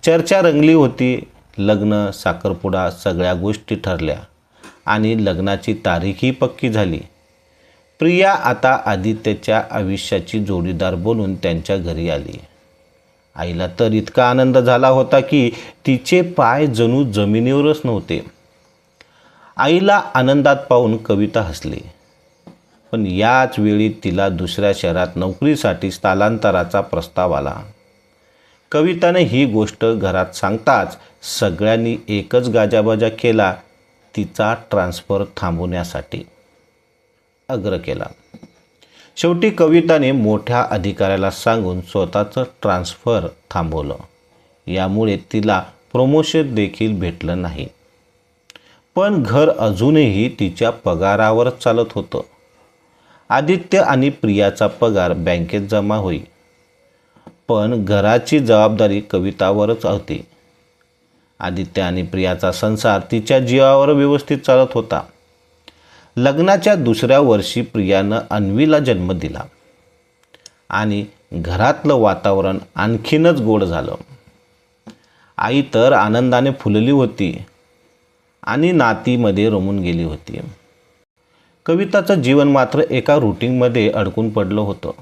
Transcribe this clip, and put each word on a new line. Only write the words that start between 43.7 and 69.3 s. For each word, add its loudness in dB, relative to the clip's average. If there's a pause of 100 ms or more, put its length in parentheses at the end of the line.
यामुळे -2 (140)
तिला 0 (280)
प्रमोशन 0
देखील -2
भेटलं -6
नाही, -8 (1300)
पण 0
घर 2
अजूनही 2
तिच्या -2
पगारावर 0
चालत -2
होतं. -8 (1080)
आदित्य 0
आणि 2
प्रियाचा 0
पगार 0
बँकेत -2
जमा -2
होई, -4 (1300)
पण 0
घराची 2
जबाबदारी 2
कवितावरच -2
होती. -6 (1120)
आदित्य -4
आणि -2
प्रियाचा -2
संसार 0 (100)
तिच्या 0
जीवावर 4
व्यवस्थित 2
चालत 4
होता. -4 (1160)
लग्नाच्या 2
दुसऱ्या 2
वर्षी 2
प्रियानं 0 (120)
अन्वीला 2
जन्म 0
दिला -6 (1300)